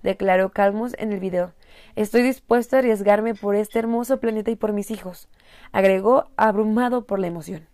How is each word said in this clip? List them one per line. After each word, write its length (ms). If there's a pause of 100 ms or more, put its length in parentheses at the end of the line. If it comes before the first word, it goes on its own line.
declaró 480
Kalmus 480
en 140
el 80
video. 340 (420)
"Estoy 240
dispuesto 560
a 40
arriesgarme 540
por 220
este 220
hermoso 420
planeta 300
y 60
por 180
mis 160
hijos", 380 (440)
agregó, 540 (100)
abrumado 720
por 120
la 100
emoción. 460